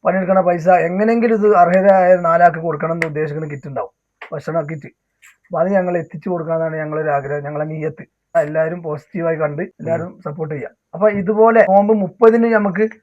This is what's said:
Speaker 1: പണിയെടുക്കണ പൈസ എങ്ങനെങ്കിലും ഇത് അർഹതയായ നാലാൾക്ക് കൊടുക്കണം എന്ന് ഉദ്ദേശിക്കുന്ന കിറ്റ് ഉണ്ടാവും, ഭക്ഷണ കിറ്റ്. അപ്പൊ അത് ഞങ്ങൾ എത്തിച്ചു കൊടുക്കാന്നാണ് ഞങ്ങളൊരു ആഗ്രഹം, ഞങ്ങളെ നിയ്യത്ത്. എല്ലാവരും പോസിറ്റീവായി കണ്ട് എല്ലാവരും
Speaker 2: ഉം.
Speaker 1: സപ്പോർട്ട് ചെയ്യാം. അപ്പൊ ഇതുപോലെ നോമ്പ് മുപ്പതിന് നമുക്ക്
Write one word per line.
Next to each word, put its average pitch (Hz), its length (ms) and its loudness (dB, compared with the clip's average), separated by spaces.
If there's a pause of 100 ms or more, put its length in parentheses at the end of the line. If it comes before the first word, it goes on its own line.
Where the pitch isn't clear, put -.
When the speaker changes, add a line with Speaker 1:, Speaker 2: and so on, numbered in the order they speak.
Speaker 1:
പണിയെടുക്കണ 190 360 0
പൈസ 175 280 0
എങ്ങനെങ്കിലും 214 640 2
ഇത് 208 220 2
അർഹതയായ 185 600 4
നാലാൾക്ക് 170 420 2
കൊടുക്കണം 160 340 -4
എന്ന് 165 140 -4
ഉദ്ദേശിക്കുന്ന 151 420 -6
കിറ്റ് 147 200 -14
ഉണ്ടാവും, 131 240 -10 (400)
ഭക്ഷണ 160 280 -4
കിറ്റ്. 151 300 -10 (560)
അപ്പൊ 170 140 -6
അത് 180 80 0
ഞങ്ങൾ 180 300 0
എത്തിച്ചു 165 320 -10
കൊടുക്കാന്നാണ് 165 460 -4
ഞങ്ങളൊരു 156 340 -4
ആഗ്രഹം, 143 340 -4
ഞങ്ങളെ 151 200 -6
നിയ്യത്ത്. 156 400 -8 (300)
എല്ലാവരും 160 480 -2
പോസിറ്റീവായി 165 540 -6
കണ്ട് 151 260 -4
എല്ലാവരും 165 440 -6
Speaker 2:
ഉം. 175 180 -20
Speaker 1:
സപ്പോർട്ട് 156 300 -8
ചെയ്യാം. 131 180 -10 (220)
അപ്പൊ 196 160 0
ഇതുപോലെ 214 500 2 (100)
നോമ്പ് 208 240 4
മുപ്പതിന് 226 600 2
നമുക്ക് 202 300 0 (180)